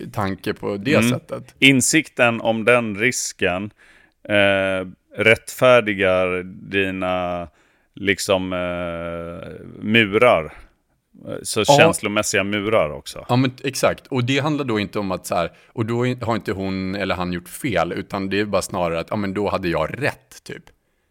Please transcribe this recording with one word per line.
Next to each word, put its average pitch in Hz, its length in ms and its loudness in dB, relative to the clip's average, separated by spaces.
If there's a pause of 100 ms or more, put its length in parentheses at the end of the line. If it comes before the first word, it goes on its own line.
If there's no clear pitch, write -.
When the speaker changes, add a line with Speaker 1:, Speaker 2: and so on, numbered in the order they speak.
(140)
Speaker 1:
tanke 98 400 -4
på 104 240 -6
det 120 180 0
Speaker 2:
Mm. - 140 4
Speaker 1:
sättet. - 500 -8
Speaker 2:
Insikten 131 840 4
om 113 240 0
den 117 320 2
risken, 101 760 -2 (580)
eh, 98 580 2 (300)
rättfärdigar 98 1300 4 (260)
dina 92 800 -2 (480)
liksom, 92 580 0
eh, 85 960 -6 (340)
murar. 107 680 4 (920)
Så - 240 -4
Speaker 1:
Ja. 143 120 8
Speaker 2:
känslomässiga 107 640 2
murar 101 460 0
också. - 400 -14
Speaker 1:
Ja, 123 60 2
men 127 160 2 (120)
exakt. 127 440 -2
Och 127 160 -2
det 135 160 0
handlar 143 260 -2
då 110 140 0
inte 101 200 -4
om 98 120 -2
att 90 140 -6
så - 100 -4
här, 85 160 0 (160)
och - 180 -6
då 117 200 0
in-, 123 160 -4
har 117 140 -2
inte 110 160 -4
hon 95 440 -4
eller 95 200 -2
han 90 180 -4
gjort 87 160 -8
fel, 87 420 -2
utan 98 380 -6
det 98 100 -2
är 107 60 0
bara 98 160 -2
snarare 85 380 -4
att, 85 100 -8
ja, - 60 -6
men 101 180 -4
då 101 160 -2
hade 95 200 -2
jag 78 340 -2
rätt, - 400 -8
typ. - 200 -16 (460)